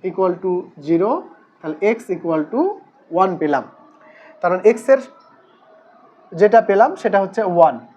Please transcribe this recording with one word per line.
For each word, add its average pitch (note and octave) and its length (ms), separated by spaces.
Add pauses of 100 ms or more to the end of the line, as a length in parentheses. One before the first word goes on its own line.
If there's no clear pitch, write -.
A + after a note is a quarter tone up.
equal F3+ 240 (100)
to F#3 80 (360)
zero, E3+ 240 (480)
তাহলে D#3 180 (180)
x - 20 (180)
equal D#3+ 260 (120)
to B3+ 80 (640)
one F#3+ 180
পেলাম। C#3+ 220 (760)
কারণ F3+ 160 (180)
x - 20 (160)
এর C4 60 (1300)
যেটা G3+ 280 (100)
পেলাম G#3+ 220 (100)
সেটা G3 220
হচ্ছে F#3+ 180 (140)
ওয়ান। D#3+ 200 (220)